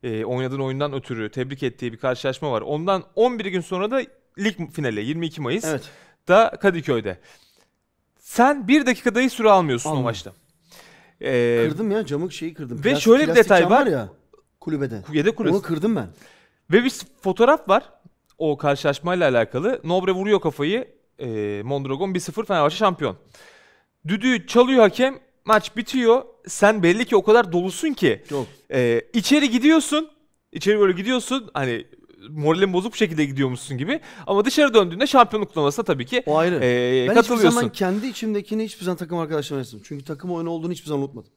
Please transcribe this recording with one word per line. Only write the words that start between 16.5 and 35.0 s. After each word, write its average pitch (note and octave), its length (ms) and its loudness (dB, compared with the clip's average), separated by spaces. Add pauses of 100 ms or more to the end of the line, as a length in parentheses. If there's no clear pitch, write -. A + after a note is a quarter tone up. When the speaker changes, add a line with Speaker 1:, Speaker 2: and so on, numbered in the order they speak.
Speaker 1:
Ve A#3 120 4
bir C4 60 0
s-, - 160 -16 (160)
fotoğraf A#3+ 460 2
var G3 240 0 (460)
o D3+ 180 -2
karşılaşmayla D3+ 720 -2
alakalı. B2+ 560 0
Nobre F#3 280 0
vuruyor G3 280 0
kafayı, E3+ 480 -4 (300)
e, G#2 460 -6
Mondragon, C#3 500 -6
bir F3+ 60 -2
sıfır A3 240 -8
Fenerbahçe D#3+ 320 0
şampiyon. D#3+ 400 0 (920)
Düdüğü A3 380 0
çalıyor B3 360 4
hakem, B3 360 2 (260)
maç G#3+ 320 0
bitiyor. A#3+ 460 2 (260)
Sen A3 340 2
belli F#3 220 4
ki A#3 120 0
o F#3 80 4
kadar G#3+ 280 4
dolusun F#3 400 -4
ki, C3+ 360 0
Speaker 2:
Çok. C#3 180 -6 (260)
Speaker 1:
e, A#2+ 300 2 (100)
içeri C#4 380 2
gidiyorsun. D4+ 580 2 (440)
İçeri G#3 280 0
böyle G3 120 4
gidiyorsun. A#3 640 -4
Hani B2+ 320 -4 (440)
moralin D#3+ 420 0
bozuk F#3 200 -2
bir - 60 -12
şekilde D#3 260 0
gidiyormuşsun C3+ 540 -4
gibi. G3 220 -4 (260)
Ama - 180 2
dışarı C4+ 300 2
döndüğünde G3 320 2